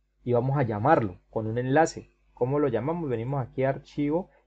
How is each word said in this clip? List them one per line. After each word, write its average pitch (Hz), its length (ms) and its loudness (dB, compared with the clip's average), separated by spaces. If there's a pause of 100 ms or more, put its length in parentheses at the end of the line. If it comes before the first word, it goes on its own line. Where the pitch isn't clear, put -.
(240)
y 120 100 0
vamos 131 220 2
a 147 60 2
llamarlo 110 580 2 (120)
con 110 160 -4
un 110 100 -4
enlace. 135 580 0 (200)
¿Cómo 131 240 0
lo 147 80 2
llamamos? 139 420 -2
Venimos 123 340 -4
aquí 127 200 -4
a 131 60 2
archivo 147 600 -4 (180)